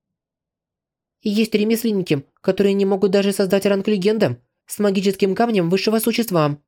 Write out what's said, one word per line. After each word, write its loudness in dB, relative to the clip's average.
"Есть 0
ремесленники, 0
которые 0
не 0
могут 0
даже 2
создать 0
ранг 0
легенда 0
с -12
магическим 0
камнем 0
высшего 0
существа", -2